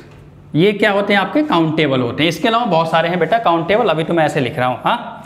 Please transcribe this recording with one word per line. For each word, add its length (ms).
ये 180
क्या 180
होते 220
हैं? 60
आपके 240
Countable 580
होते 220
हैं। 60
इसके 180
अलावा 180
बहुत 260
सारे 180
हैं 100
बेटा 180
Countable, 520
अभी 140
तो 100
मैं 120
ऐसे 140
लिख 200
रहा 80
हूँ, 160
हाँ। 300